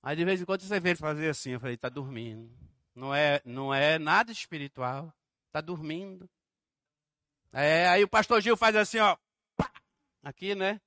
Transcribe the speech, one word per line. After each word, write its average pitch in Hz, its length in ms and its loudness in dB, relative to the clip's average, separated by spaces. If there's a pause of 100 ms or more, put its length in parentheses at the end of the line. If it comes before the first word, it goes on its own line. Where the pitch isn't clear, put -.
Aí 143 140 -6
de 165 80 0
vez 185 180 0
em 175 40 -6
quando 190 160 -2
você 196 180 -2
vê 175 100 0
ele 175 80 2
fazer 156 320 -2
assim, 139 220 -6
eu 123 80 -6
falei, 123 160 -6
"Tá 127 140 -6
dormindo." 117 600 -10 (440)
Não 135 180 -8
é, 147 320 2
não 135 280 -6
é 151 260 4
nada 190 320 2
espiritual, 139 800 -8 (380)
tá 151 80 -4
dormindo. 175 680 -10 (1200)
É, 156 380 4
aí 190 140 6
o 196 40 2
pastor 220 340 4
Gil 226 160 4
faz 220 180 4
assim, 214 240 2
ó, 202 180 4 (380)
pá, - 160 -4 (520)
aqui, 190 320 -6
né? 196 320 -2